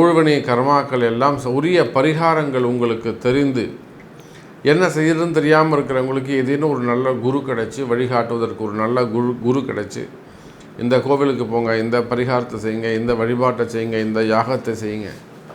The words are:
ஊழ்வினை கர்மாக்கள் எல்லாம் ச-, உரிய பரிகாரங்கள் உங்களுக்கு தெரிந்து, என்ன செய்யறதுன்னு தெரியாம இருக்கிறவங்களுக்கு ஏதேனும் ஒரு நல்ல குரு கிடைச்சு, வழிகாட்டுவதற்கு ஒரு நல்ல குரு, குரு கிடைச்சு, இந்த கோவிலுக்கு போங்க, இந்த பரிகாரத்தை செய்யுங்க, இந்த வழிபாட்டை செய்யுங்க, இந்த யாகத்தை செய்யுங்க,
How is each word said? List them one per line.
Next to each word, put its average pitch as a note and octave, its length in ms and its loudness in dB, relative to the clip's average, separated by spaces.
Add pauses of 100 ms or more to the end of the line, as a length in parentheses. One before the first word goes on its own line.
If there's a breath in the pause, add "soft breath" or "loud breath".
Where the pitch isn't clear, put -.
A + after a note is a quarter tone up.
ஊழ்வினை D#3+ 360 4 (140)
கர்மாக்கள் C3 640 2
எல்லாம் C3+ 320 2
ச-, B2 140 -2
உரிய E3+ 240 2
பரிகாரங்கள் D3 920 2
உங்களுக்கு A2+ 460 -2
தெரிந்து, B2+ 460 0 (1000 loud breath)
என்ன D#3 240 4
செய்யறதுன்னு D#3+ 540 0
தெரியாம D#3 360 4
இருக்கிறவங்களுக்கு C3 560 -2 (100)
ஏதேனும் C#3+ 320 0
ஒரு B2 180 -2
நல்ல B2+ 200 0
குரு B2+ 260 0
கிடைச்சு, B2 480 -4
வழிகாட்டுவதற்கு A#2 840 -2
ஒரு G#2 160 -6
நல்ல B2 200 0
குரு, A#2+ 280 0 (100)
குரு B2+ 180 2
கிடைச்சு, G#2 440 -6 (720 loud breath)
இந்த A#2+ 220 2
கோவிலுக்கு C#3 460 0
போங்க, A#2 320 0
இந்த A2+ 220 0
பரிகாரத்தை B2 640 -2
செய்யுங்க, A2+ 300 -4
இந்த A#2 200 0
வழிபாட்டை A#2+ 520 0
செய்யுங்க, A2+ 320 -4 (100)
இந்த A2 140 0 (140)
யாகத்தை A2+ 380 -2 (100)
செய்யுங்க, G#2+ 260 -8 (440)